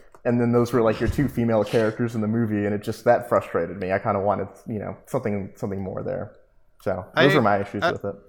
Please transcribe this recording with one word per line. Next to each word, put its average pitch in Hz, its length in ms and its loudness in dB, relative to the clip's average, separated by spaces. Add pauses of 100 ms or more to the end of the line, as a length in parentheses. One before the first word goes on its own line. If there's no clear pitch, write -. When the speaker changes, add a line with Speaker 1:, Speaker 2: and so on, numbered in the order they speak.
(240)
Speaker 1:
And 120 180 2
then 120 100 2
those 120 220 2
were, 120 80 4
like, 110 180 2
your 113 100 2
two 139 180 2
female 113 360 2
characters 113 520 0
in 110 60 -2
the 104 60 0
movie, 107 380 0
and 104 80 0
it 104 80 -4
just, - 240 -8
that 120 240 4
frustrated 90 480 0
me. 92 140 -4
I 98 80 2
kinda 101 200 -2
wanted, 98 280 0 (200)
you 110 120 -6
know, 95 160 -8 (100)
something, 104 500 -4
something 98 260 -6
more 101 200 -8
there. 98 320 -8 (480)
So 92 240 -6 (100)
those 151 200 6
Speaker 2:
I, - 20 4
Speaker 1:
are 127 40 4
my 101 200 4
issues 101 220 -6
Speaker 2:
I, 175 80 2
Speaker 1:
with - 140 -6
it. 101 100 -6 (140)